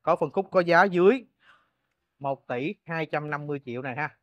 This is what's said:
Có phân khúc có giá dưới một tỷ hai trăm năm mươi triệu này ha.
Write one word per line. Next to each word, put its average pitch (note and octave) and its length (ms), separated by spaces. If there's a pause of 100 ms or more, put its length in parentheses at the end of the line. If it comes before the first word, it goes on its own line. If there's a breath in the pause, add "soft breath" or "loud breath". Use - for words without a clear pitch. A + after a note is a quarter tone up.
Có E3 140
phân D#3 160
khúc G3 200
có F#3+ 80
giá E3+ 240
dưới G3+ 420 (920 soft breath)
một C#3 280
tỷ C#3 280 (100)
hai E3 200
trăm D3+ 240
năm D3 180
mươi C#3+ 180
triệu B2 160
này C3 140
ha. D3 280